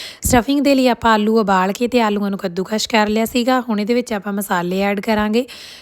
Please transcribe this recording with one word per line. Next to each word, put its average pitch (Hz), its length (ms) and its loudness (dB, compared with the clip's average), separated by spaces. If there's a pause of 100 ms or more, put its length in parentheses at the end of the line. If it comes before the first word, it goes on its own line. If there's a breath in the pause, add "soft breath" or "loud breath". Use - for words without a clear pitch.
(220 loud breath)
ਸਟਫਿੰਗ 269 380 2
ਦੇ 277 140 4
ਲਈ 262 140 4
ਆਪਾਂ 226 240 2
ਆਲੂ 214 280 2
ਉਬਾਲ 190 320 2
ਕੇ 240 160 -2
ਤੇ 240 120 2
ਆਲੂਆਂ 208 300 0
ਨੂੰ 196 80 -4
ਕੱਦੂਕਸ਼ 185 500 -4
ਕਰ 214 200 2
ਲਿਆ 220 160 0
ਸੀਗਾ। 247 360 0
ਹੁਣ 226 200 -2
ਇਹਦੇ 208 140 0
ਵਿੱਚ 247 180 -2
ਆਪਾਂ 202 200 -6
ਮਸਾਲੇ 190 480 -2
ਐਡ 202 200 0
ਕਰਾਂਗੇ। 214 440 0 (380 loud breath)